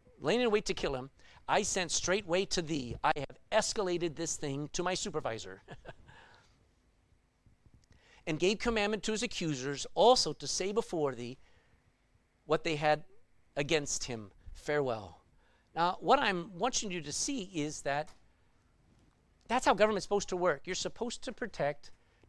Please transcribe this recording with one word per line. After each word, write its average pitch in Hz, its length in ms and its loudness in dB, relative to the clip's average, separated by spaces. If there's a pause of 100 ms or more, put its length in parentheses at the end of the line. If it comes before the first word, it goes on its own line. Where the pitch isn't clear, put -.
(180)
laying 208 220 2
in 240 100 4
wait 208 140 4
to - 80 -2
kill 151 220 -2
him, 131 160 -6 (360)
"I 170 160 4
sent 185 280 0
straightway 190 560 0
to - 160 0
thee." 139 420 -4
I 151 120 6
have 139 220 -8 (140)
escalated 175 640 0
this 160 200 -4
thing 143 320 -4
to - 140 -4
my 185 120 0
supervisor. 113 760 -6
<laughs> - 80 -14 (2500)
"And 156 120 -2
gave 185 220 2
commandment 214 420 0
to 220 100 -2
his 214 100 -2
accusers 143 680 -4
also 214 400 6
to 143 140 -10
say 190 260 -2
before 160 420 0
thee 120 220 -10 (1120)
what 156 180 2
they 165 120 0
had 151 280 2 (520)
against 147 480 0
him. 110 280 -8 (200)
Farewell." 123 680 -2 (560)
Now, 175 240 2
what 214 180 6
I'm 190 400 -2
wanting 208 320 -2
you 175 120 -4
to 143 100 -8
see 269 300 -2 (120)
is 151 280 -4
that 143 300 -4 (1300)
that's 240 200 0
how 269 80 8
government's 208 300 4
supposed 202 260 0
to 190 60 0
work. 175 280 2
You're 180 100 -6
supposed - 480 -6
to 262 100 -6
protect - 600 -4 (360)